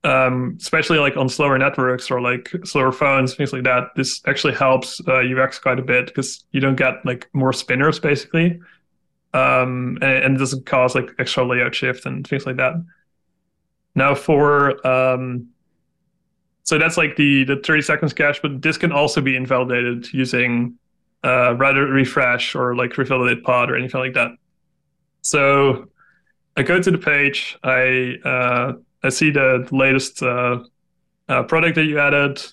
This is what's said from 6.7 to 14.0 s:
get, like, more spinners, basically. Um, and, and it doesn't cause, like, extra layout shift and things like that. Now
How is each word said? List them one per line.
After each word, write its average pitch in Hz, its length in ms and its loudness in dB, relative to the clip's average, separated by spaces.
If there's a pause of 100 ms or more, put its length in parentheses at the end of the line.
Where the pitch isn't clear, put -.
get, 131 280 -2
like, 123 280 -6
more 131 200 0
spinners, 139 460 0
basically. 165 640 0 (760)
Um, 127 680 0
and, 131 220 2
and 135 120 2
it - 20 0
doesn't 131 280 -4
cause, 127 280 2
like, 127 240 -2
extra 127 260 -2
layout 123 300 0
shift 127 320 -4
and 135 180 -8
things 135 220 -4
like 127 120 -6
that. 131 160 0 (1200)
Now 139 180 2